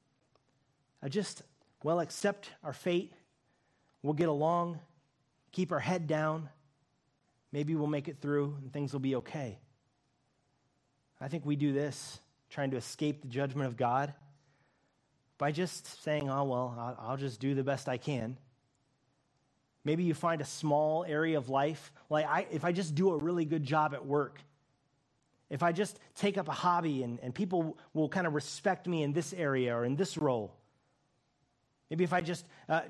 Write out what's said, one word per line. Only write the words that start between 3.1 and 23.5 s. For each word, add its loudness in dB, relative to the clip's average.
We'll 2
get 2
along, 2
keep 0
our 2
head 0
down. 0
Maybe 0
we'll 2
make -2
it -10
through 0
and -12
things -2
will -2
be 2
okay. -6
I -6
think -6
we 2
do 2
this, -2
trying -2
to 0
escape -2
the -10
judgment -2
of -6
God, 2
by 0
just -6
saying, 0
"Oh, 2
well, 0
I'll, -6
I'll -2
just -4
do 2
the 2
best -2
I 0
can." -4
Maybe 2
you 4
find 0
a -4
small 2
area 2
of -6
life. 0
Like, 2
I, 0
if -2
I 4
just 0
do 6
a 2
really 0
good 0